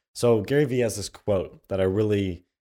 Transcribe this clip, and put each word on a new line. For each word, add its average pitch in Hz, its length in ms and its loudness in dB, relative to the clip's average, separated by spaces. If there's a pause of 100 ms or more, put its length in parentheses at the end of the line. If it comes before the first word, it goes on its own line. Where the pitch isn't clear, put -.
(140)
So 117 260 2
Gary 135 240 0
Vee 127 140 -2
has 110 180 -2
this 98 140 -10
quote - 580 -4
that 98 100 -2
I 95 60 2
really 98 640 0 (200)